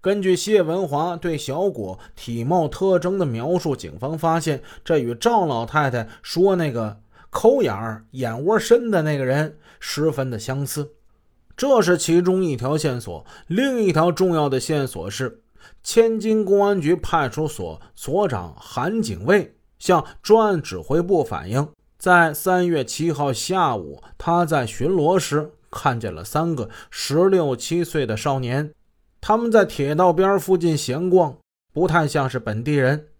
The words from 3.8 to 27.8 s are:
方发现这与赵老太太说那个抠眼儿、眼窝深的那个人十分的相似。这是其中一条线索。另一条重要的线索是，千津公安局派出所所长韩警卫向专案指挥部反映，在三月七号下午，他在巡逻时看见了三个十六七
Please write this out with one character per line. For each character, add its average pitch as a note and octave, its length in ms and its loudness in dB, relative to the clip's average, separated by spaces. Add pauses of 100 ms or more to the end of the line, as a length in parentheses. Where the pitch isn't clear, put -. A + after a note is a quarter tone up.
方 D3 200 -6
发 E3 200 0
现 D3+ 240 -4 (220)
这 E3 140 2
与 A#2+ 160 -2
赵 G#3+ 320 0
老 A#2 180 -2
太 C#3+ 260 0
太 A#2 160 -4 (160)
说 F#3 340 2
那 D#3+ 140 -2
个 A2+ 300 -6 (300)
抠 B3+ 320 4
眼 B2+ 100 0
儿、 A2 380 -8
眼 B2 340 -6
窝 G#3 140 2
深 A#3+ 320 2
的 F#3 100 2
那 D3+ 160 0
个 C3+ 80 -2
人 D3+ 320 0 (220)
十 D#3 320 -2
分 C3 180 -4
的 A#2 100 -6
相 C3+ 280 -6
似。 C#3+ 260 -8 (640)
这 C4 260 4
是 F3 160 4
其 E3+ 240 2
中 F#3 200 2
一 D3+ 140 -2
条 C3 220 -2
线 C#3 200 -2
索。 F2 280 -12 (200)
另 B3 360 0
一 F#3+ 100 2
条 D#3+ 180 4
重 F3 240 0
要 D3+ 140 2
的 C3 100 0
线 C#3 280 -2
索 F#2 240 -10
是， - 320 -8 (400)
千 A3+ 360 4
津 A3 240 2
公 G3+ 220 4
安 G3+ 160 2
局 D#3 160 2
派 D#3+ 320 -2
出 D3+ 180 -4
所 D#2+ 320 -8 (160)
所 F#3 320 -2
长 F2 320 -6
韩 F#3+ 440 -4
警 F#2+ 240 -6
卫 F#3 280 2 (240)
向 F3 240 2 (200)
专 A3 240 6
案 F3+ 160 0
指 F#2 180 -10
挥 - 220 0
部 E3+ 200 2
反 F2 280 -6
映， C#3 180 0 (300)
在 F3 340 4
三 F3+ 340 0
月 D#3+ 160 0
七 D#3+ 300 -4
号 C#3+ 180 -2
下 D#3 460 0
午， D2+ 260 -10 (140)
他 E3+ 300 0
在 D3 180 0
巡 B2 260 -4
逻 F3+ 280 4
时 D3+ 320 -2 (200)
看 - 300 -2
见 G#2+ 100 -6
了 E2 140 -12
三 D#3+ 320 -2
个 G#2+ 140 -6 (180)
十 E3 400 2
六 E3 260 2
七 E3 300 -4